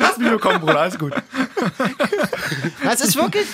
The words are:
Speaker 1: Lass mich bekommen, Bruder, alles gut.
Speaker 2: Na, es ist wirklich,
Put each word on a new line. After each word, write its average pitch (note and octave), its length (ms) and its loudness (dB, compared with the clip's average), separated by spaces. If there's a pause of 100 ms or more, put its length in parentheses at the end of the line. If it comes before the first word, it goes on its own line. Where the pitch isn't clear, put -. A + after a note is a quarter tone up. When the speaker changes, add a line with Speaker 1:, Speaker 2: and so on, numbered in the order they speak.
Speaker 1:
Lass - 180 2
mich A#3+ 120 2
bekommen, G#3+ 300 2
Bruder, D#3 200 2
alles F3 180 0
gut. D3 140 -4 (1700)
Speaker 2:
Na, A#3 100 2
es A#3 80 0
ist A3 160 2
wirklich, D4 380 0